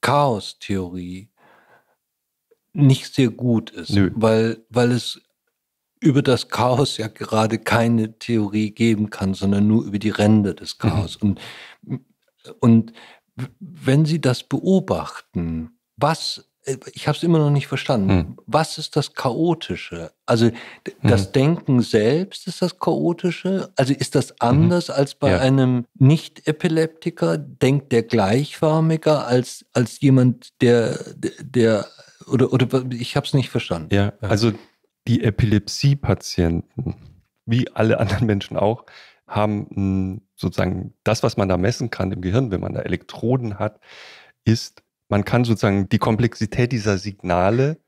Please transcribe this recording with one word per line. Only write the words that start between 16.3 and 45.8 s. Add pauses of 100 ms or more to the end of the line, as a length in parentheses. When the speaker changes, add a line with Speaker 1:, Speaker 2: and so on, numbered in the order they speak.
Speaker 1:
äh, (180)
ich
hab's
immer
noch
nicht
verstanden,
Speaker 2:
Mhm. (100)
Speaker 1:
was
ist
das
Chaotische? (120)
Also
d-, (100)
das
Speaker 2:
Mhm.
Speaker 1:
Denken
selbst
ist
das
Chaotische?
Also
ist
das
Speaker 2:
Mhm.
Speaker 1:
anders
als
bei
Speaker 2:
Ja.
Speaker 1:
einem (100)
Nicht-Epileptiker?
Denkt
der
gleichförmiger
als,
als
jemand, (100)
der, (400)
der, (420)
oder,
oder (240)
ich
hab's
nicht
verstanden.
Speaker 2:
Ja, (100)
Speaker 1:
Ja.
Speaker 2:
also (540)
die
Epilepsie-Patienten, (520)
wie
alle
anderen
Menschen
auch, (420)
haben, (480)
mm, (160)
sozusagen (120)
das,
was
man
da
messen
kann
im
Gehirn,
wenn
man
da
Elektroden
hat, (640)
ist, (260)
man
kann
sozusagen